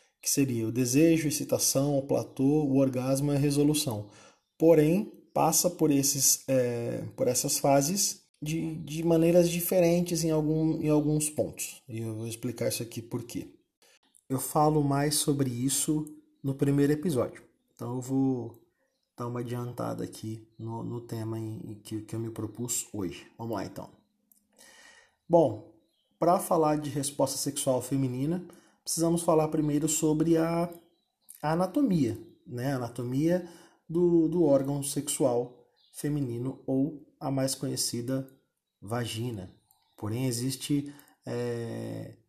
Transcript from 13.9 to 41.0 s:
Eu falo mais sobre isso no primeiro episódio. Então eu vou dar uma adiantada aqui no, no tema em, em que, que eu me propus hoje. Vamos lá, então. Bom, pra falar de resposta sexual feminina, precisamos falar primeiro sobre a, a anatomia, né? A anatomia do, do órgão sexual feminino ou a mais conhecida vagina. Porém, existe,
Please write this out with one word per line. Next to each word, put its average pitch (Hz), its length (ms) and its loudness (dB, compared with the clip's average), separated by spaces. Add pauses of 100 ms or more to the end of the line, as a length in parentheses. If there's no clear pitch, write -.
Eu 131 120 -4
falo 151 420 2
mais 143 340 0
sobre 135 340 0
isso 139 560 -2 (360)
no 135 140 -2
primeiro 143 360 2
episódio. 147 520 -2 (320)
Então 120 200 -8
eu 127 60 -6
vou 131 580 -2 (560)
dar 120 120 -8
uma 120 140 -6
adiantada 117 640 -6
aqui 110 440 -10 (100)
no, 113 260 -8
no 117 180 -8
tema 113 360 -8
em, 110 220 -8 (120)
em 104 40 -14
que, 107 260 -10
que 110 140 -12
eu 113 40 -6
me 113 120 -6
propus 110 600 -8
hoje. 98 360 -8 (100)
Vamos 113 160 -8
lá, 95 120 -6
então. - 240 -14 (1400)
Bom, 156 420 2 (460)
pra 175 220 4
falar 160 380 2
de 147 120 -6
resposta 139 480 -2
sexual 131 440 -2
feminina, 135 600 -2 (400)
precisamos 170 380 0
falar 156 280 4
primeiro 147 380 0
sobre 160 500 2
a, 170 320 0 (720)
a 151 100 -2
anatomia, 175 680 2 (300)
né? 127 260 -4
A - 40 -2
anatomia 135 680 -2 (400)
do, 170 400 4
do 170 160 2
órgão 139 380 2
sexual 131 840 -2 (260)
feminino 131 720 -4
ou 135 400 -2 (160)
a 151 80 -6
mais 135 240 -2
conhecida 131 760 -4 (540)
vagina. 110 720 -6 (420)
Porém, 113 300 -4
existe, 135 640 -4 (320)